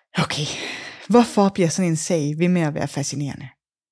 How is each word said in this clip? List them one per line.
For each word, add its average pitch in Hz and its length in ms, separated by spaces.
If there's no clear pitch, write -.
Okay, 156 280
hvorfor 220 400
bliver 185 200
sådan 180 220
en 160 60
sag 151 400
ved 175 120
med 180 120
at 151 120
være - 140
fascinerende? 139 600